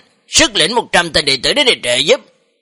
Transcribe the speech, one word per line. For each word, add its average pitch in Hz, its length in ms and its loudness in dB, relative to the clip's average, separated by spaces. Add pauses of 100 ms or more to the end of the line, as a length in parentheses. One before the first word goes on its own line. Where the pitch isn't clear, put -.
(280)
xuất - 260 0
lĩnh 175 200 0
một 208 180 -2
trăm 170 200 0
tên 160 120 0
đệ 135 180 0
tử 147 100 0
đến 277 140 0
đây 160 160 0
trợ 120 120 -2
giúp, 165 260 0 (420)